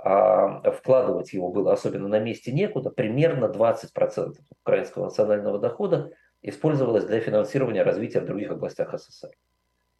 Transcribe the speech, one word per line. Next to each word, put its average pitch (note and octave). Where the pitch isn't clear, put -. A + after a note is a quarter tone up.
а G2
вкладывать G2+
его F2+
было F#2+
особенно G2+
на G#2+
месте A2+
некуда, E3+
примерно B2
двадцать G#2+
процентов -
украинского F#2+
национального G#2
дохода D3
использовалось B2
для A2
финансирования G#2+
развития G2
в -
других G2
областях -
С -
С -
С -
Р. -